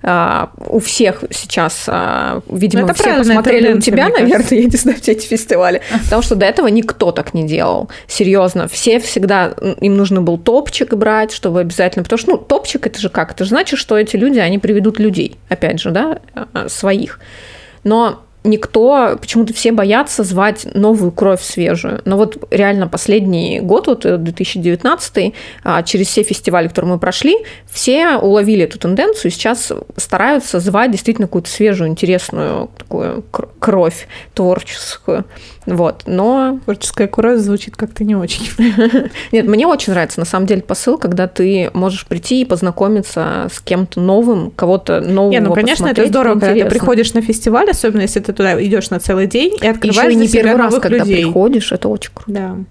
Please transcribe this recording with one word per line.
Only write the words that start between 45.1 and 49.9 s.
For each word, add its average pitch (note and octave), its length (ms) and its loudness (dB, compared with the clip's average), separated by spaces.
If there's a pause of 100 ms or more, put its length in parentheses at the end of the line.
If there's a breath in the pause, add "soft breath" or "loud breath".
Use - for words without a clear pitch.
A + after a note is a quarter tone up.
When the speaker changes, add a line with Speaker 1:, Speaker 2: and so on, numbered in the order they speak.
Speaker 2:
Не, A#3 100 2
ну, G3 140 2
конечно, A#3+ 320 0
это C4 160 0
Speaker 1:
посмотреть, A3+ 80 4
Speaker 2:
здорово, A#3 240 2
когда G#3 140 2
ты G#3 40 2
Speaker 1:
интересно. G#3 260 2
Speaker 2:
приходишь A3+ 360 0
на A3+ 80 2
фестиваль, A3+ 480 0
особенно G#3+ 320 0
если G3 180 -2
это G3+ 140 -6
туда F#3 280 0
идёшь G3 280 0
на F3+ 100 -2
целый F#3+ 260 0
день D4 280 0
и - 20 -6
Speaker 1:
Ещё A3 140 0
Speaker 2:
открываешь A3+ 420 2